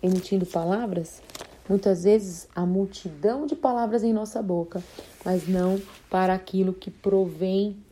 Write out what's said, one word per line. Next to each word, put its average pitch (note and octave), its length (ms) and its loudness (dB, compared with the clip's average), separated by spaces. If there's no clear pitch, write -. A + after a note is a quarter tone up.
emitindo F#3 440 0
palavras? F3 760 -2
Muitas F#3+ 360 4
vezes G3 500 2
a F3 100 -2
multidão G3 800 -2
de D4 80 -2
palavras A#3+ 480 0
em A3+ 120 2
nossa G#3+ 280 -2
boca, F3 400 -4
mas F3+ 240 0
não F#3 320 2
para F#3 240 2
aquilo F#3+ 380 0
que F#3 180 -10
provém F#3+ 840 0